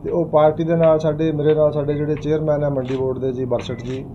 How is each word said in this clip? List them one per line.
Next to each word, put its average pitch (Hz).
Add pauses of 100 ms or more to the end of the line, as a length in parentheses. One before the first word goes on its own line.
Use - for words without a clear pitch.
ਤੇ -
ਉਹ 170
ਪਾਰਟੀ 156
ਦੇ 165
ਨਾਲ 160
ਸਾਡੇ, 156
ਮੇਰੇ 151
ਨਾਲ 151
ਸਾਡੇ 147
ਜਿਹੜੇ 147
ਚੇਅਰਮੈਨ 151
ਆ 147
ਮੰਡੀ 135
ਬੋਰਡ 131
ਦੇ 131
ਜੀ, 127
ਬਰਸਟ 120
ਜੀ 131 (100)